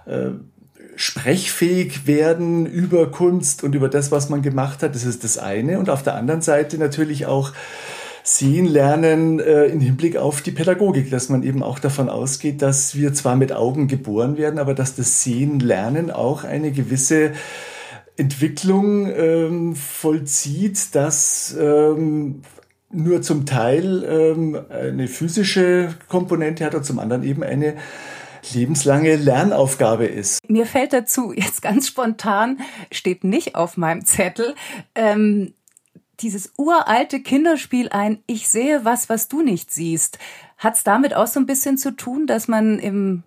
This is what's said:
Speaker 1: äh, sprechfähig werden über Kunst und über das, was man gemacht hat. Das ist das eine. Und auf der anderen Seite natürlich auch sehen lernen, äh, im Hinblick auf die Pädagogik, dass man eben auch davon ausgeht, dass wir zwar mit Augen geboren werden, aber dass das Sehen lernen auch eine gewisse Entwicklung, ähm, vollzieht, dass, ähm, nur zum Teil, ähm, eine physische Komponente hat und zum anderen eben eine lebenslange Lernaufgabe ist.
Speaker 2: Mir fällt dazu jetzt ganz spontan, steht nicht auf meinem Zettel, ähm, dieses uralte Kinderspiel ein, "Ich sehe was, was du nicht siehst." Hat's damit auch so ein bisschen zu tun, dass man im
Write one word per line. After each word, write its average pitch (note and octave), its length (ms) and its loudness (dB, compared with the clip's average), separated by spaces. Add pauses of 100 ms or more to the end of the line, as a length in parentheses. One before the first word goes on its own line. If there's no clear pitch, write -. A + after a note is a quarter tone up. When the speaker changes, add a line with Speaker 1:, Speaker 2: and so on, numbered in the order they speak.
Speaker 1:
äh, B1+ 240 -4 (640)
sprechfähig E3+ 1080 -2
werden E3 640 2
über E3+ 420 2
Kunst F3+ 540 0
und C#3+ 100 0
über C3+ 160 2
das, C#3+ 220 0
was C#3+ 180 0
man C#3+ 140 0
gemacht C#3 400 -2
hat. C#3 100 -2
Das B2 120 -6
ist A#2+ 180 -4
das G#2+ 160 -2
eine. A#2+ 400 -2
Und F#3 100 0
auf C#3 140 0
der - 100 0
anderen C3+ 280 -2
Seite D3 360 0
natürlich D3+ 480 -2
auch C#3 260 0 (680)
sehen D#3 460 2
lernen, D#3 720 4
äh, D3 260 6
im D3+ 140 2
Hinblick C3+ 380 2
auf C#3+ 260 -2
die F3 80 -4
Pädagogik, E3 580 2
dass B2+ 200 -2
man C3 120 2
eben C3 220 -2
auch B2 160 -6
davon C#3 300 -2
ausgeht, C3+ 520 -4
dass C#3 320 0
wir C#3+ 180 0
zwar B2+ 240 0
mit C3 160 2
Augen C3+ 360 0
geboren C3 500 -2
werden, D3+ 220 -2
aber C#3 160 0
dass C3+ 200 -4
das - 280 0
Sehen C#3 360 0
lernen A#2+ 520 0
auch D3 320 -2
eine D3 280 -4
gewisse C#3 600 0 (840)
Entwicklung, F#3+ 920 0
ähm, E3 680 0
vollzieht, D#3 1160 -2
dass, - 680 0
ähm, D3+ 840 2 (480)
nur E3+ 320 2
zum C#3+ 240 0
Teil, C#3+ 600 2
ähm, D#3+ 520 2 (100)
eine C3 380 -4
physische F3+ 880 0 (120)
Komponente E3 560 -2
hat D3+ 120 -4
und C#3+ 100 -4
zum B2 140 -4
anderen A#2+ 240 -2
eben C#3 180 -2
eine D3 360 -2 (760)
lebenslange C#3 600 4
Lernaufgabe C3+ 920 2
ist. - 340 -4 (100)
Speaker 2:
Mir A3 160 4
fällt C4+ 260 0
dazu B3 420 0
jetzt - 280 -4
ganz G3+ 260 0
spontan, A3+ 720 -2 (320)
steht - 320 -4
nicht G#3+ 320 -2
auf E3+ 220 -2
meinem E3+ 280 -2
Zettel, A3+ 480 0 (420)
ähm, G#3 580 2 (640)
dieses G3+ 380 -6
uralte C#4+ 640 2
Kinderspiel C#4 680 0
ein, G#3 380 0
"Ich A3 220 -4
sehe C4 340 2
was, A#3 240 0
was A3+ 220 -2
du D4+ 120 -2
nicht G#3+ 300 0
siehst." E3 480 -4 (380)
Hat's A3+ 260 0
damit A#3 320 2
auch A3+ 120 2
so C#4+ 120 -2
ein C4+ 60 4
bisschen C4+ 320 0
zu C4+ 140 -2
tun, C4+ 360 -4
dass A3+ 220 0
man A3 300 2
im G3 480 -2